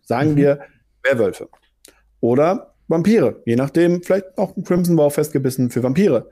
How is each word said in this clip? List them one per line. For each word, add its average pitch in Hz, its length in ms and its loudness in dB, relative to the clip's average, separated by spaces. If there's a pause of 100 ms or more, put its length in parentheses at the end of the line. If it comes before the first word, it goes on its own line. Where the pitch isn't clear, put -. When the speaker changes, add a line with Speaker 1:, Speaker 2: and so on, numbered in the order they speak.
Speaker 1:
sagen 139 280 -2
Speaker 2:
Mhm. 147 60 0
Speaker 1:
wir 143 220 2 (440)
Werwölfe 117 460 -2 (720)
oder 147 520 0 (140)
Vampire, 170 580 0
je 117 100 0
nachdem, 170 480 0
vielleicht 190 340 -4
auch 196 180 -4
ein 185 80 -8
Crimson 175 340 0
War 147 120 4
festgebissen 131 600 -2
für 120 140 -4
Vampire, 139 480 0